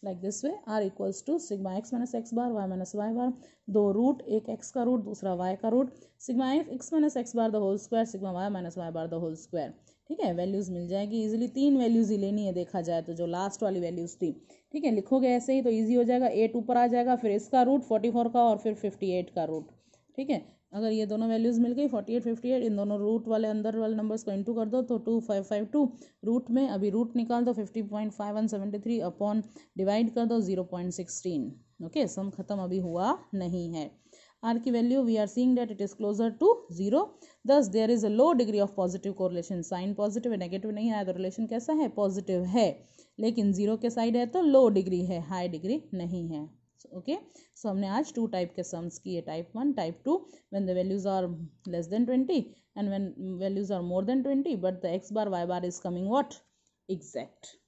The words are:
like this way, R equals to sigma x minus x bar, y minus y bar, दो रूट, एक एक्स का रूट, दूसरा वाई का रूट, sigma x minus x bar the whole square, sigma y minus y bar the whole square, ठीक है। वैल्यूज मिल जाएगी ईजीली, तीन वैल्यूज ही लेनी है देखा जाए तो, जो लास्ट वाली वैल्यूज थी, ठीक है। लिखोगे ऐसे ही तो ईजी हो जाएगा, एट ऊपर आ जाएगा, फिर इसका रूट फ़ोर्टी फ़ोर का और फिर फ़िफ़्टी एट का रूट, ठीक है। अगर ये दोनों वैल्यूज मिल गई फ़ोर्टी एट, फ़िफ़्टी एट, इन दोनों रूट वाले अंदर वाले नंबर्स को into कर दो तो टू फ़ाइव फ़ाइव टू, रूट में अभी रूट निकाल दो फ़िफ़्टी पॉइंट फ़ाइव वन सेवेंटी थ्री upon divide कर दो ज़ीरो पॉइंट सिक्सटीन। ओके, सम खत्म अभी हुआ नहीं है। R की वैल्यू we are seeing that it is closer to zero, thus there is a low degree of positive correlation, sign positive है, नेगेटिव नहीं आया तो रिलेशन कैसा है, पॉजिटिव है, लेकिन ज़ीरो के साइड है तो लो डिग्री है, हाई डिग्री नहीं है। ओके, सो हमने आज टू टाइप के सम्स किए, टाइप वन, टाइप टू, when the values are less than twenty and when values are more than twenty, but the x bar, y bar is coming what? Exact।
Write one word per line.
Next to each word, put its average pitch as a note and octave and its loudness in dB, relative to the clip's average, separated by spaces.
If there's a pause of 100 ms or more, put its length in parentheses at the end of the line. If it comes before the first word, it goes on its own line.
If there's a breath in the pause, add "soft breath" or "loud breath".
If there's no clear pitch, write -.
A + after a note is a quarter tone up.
like F#3 -8
this G3 -6
way, D#4 -2 (140)
R G#3+ 0
equals G3 -4
to D#4+ 0
sigma G3 -6
x A3+ -8
minus A#3+ -4
x A#3 -6
bar, A#3+ 0
y G#3 -2
minus F#3 -6
y G#3 -2
bar, B3 0 (380 loud breath)
दो G3+ 4
रूट, B3 4 (160)
एक G#3+ -4
एक्स A3 -8
का B3 -2
रूट, A#3+ 2
दूसरा G3+ -4
वाई F#3 0
का A3+ 0
रूट, B3+ 2 (280 loud breath)
sigma C4 0 (280)
x - -8
minus D4+ 4
x A#3+ -4
bar A3+ 2
the G#3 0
whole G3 2
square, A3+ 0
sigma F#3+ -6
y F#3 -2
minus F3 -8
y E3 -6
bar E3 -4
the E3 -4
whole D#3+ -6
square, D#3 -6 (380 soft breath)
ठीक E4 -6
है। G#3+ 0
वैल्यूज F#3 -2
मिल F3 -6
जाएगी G#3 -2
ईजीली, A3+ 0
तीन C#4 4
वैल्यूज A3+ 4
ही G#3+ 2
लेनी G3+ 0
है F#3+ -2
देखा F3+ -2
जाए E3 0
तो, E3 -6
जो E3+ -2
लास्ट F3+ -2
वाली F#3+ 0
वैल्यूज E3+ -4
थी, E3+ -2 (420 loud breath)
ठीक D4 -4
है। C4 4
लिखोगे B3 4
ऐसे B3 2
ही C4+ 4
तो B3 2
ईजी A3 4
हो B3 6
जाएगा, B3 4
एट A3+ 2
ऊपर A#3+ 2
आ A#3+ 6
जाएगा, A#3+ 4
फिर A#3 0
इसका G3+ 2
रूट C4 4
फ़ोर्टी A3 2
फ़ोर A#3 2
का A#3+ 4
और A3 4
फिर G#3+ -2
फ़िफ़्टी G3 -4
एट F3+ -4
का E3+ 0
रूट, D#3+ -6 (460 soft breath)
ठीक C4+ -6
है। A3 0 (320 loud breath)
अगर A3 -2
ये G#3+ 0
दोनों A3 0
वैल्यूज A3+ 2
मिल A#3+ 4
गई C#4+ 0
फ़ोर्टी A3 -2
एट, A#3+ 0
फ़िफ़्टी A#3 -2
एट, B3+ 2
इन A3 0
दोनों G3+ 0
रूट A3 0
वाले A3 0
अंदर G#3+ -2
वाले A3 0
नंबर्स G#3+ -2
को G#3 -6
into G3 -2
कर A3 -2
दो B3 0
तो B3 0
टू A3+ 0
फ़ाइव G3+ -2
फ़ाइव G#3 -2
टू, D4 4 (400 loud breath)
रूट A#3 0
में C4 2
अभी G3+ 0
रूट A#3 0
निकाल A#3+ 2
दो A#3+ 2
फ़िफ़्टी G#3 -4
पॉइंट G#3+ -4
फ़ाइव G#3 -6
वन A3 0
सेवेंटी G#3 -4
थ्री A3+ -2 (100)
upon G#3 -2 (360 loud breath)
divide G#3+ 2
कर A#3 2
दो A3+ 2
ज़ीरो F#3 0
पॉइंट F3+ -6
सिक्सटीन। E3 -6 (340)
ओके, A3+ 0
सम G3 -4
खत्म G3 -6
अभी F3+ -2
हुआ F3+ 0 (160)
नहीं F3 -4
है। D#3 -6 (540 soft breath)
R A#3 0
की C4 0
वैल्यू A#3+ 4
we A3+ 2
are G#3 2
seeing B3+ 4
that A#3+ -2
it G3 -6
is - -4
closer G#3+ 0 (140)
to E4+ 6 (300)
zero, G3+ 2 (420 loud breath)
thus C4 6
there A3 4
is A3+ 4
a G#3+ 2
low C4+ 6
degree G#3 2
of G3+ -2
positive F#3 -2
correlation, F3+ -2
sign F#3+ -4
positive A3 0
है, G#3+ 0
नेगेटिव F#3+ -6
नहीं G#3+ 0
आया G#3 0
तो F#3 -2
रिलेशन F#3 -4
कैसा A#3 -2
है, D4+ 2
पॉजिटिव G3 0 (120)
है, A3+ 6 (520 soft breath)
लेकिन A3 2
ज़ीरो G#3 0
के A#3 -2
साइड A#3 0
है A#3+ 2
तो C#4+ 0
लो C4+ 8
डिग्री F#3 2
है, F3 -2
हाई F3+ -2
डिग्री F#3 -4 (120)
नहीं F3 -4
है। D3+ -6 (540)
ओके, C4 -4 (400 loud breath)
सो - -6
हमने G3 -2
आज B3 -2
टू A#3 -2
टाइप F#3 -2
के F3+ -6
सम्स E3+ -10
किए, F3+ -6
टाइप E3 -8
वन, C4+ 0
टाइप E3+ -4
टू, D#4+ 2 (340 loud breath)
when G3 -2
the F#3 2
values F#3+ 0
are F#3+ 0 (460)
less E3+ -4
than A#3 2
twenty C4 2 (360 loud breath)
and G3+ -2
when G3 -2 (300)
values G3 -2
are F#3 -2
more F3+ 0
than C4 2
twenty, C#4 0
but F#3 -2
the F3 -2
x F#3 -6
bar, G#3+ 0
y F3 -2
bar F3+ -2
is F3+ -6
coming F#3 -4
what? C#4 0 (500)
Exact। - -10 (120)